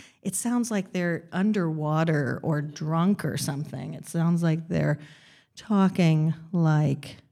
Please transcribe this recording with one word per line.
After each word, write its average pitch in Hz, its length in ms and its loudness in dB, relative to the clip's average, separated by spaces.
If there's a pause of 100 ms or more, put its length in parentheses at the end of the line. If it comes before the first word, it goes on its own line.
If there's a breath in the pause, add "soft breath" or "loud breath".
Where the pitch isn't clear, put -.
(220 loud breath)
it 190 140 -4
sounds 240 340 -2
like 196 240 -4
they're 175 380 -2
underwater 160 1120 0
or 147 180 0
drunk 160 640 0
or - 120 -4
something. 147 580 -6
It - 120 -16
sounds 170 360 0
like 160 240 0
they're 151 320 0 (560 loud breath)
talking 175 800 2 (160)
like 151 640 2 (140)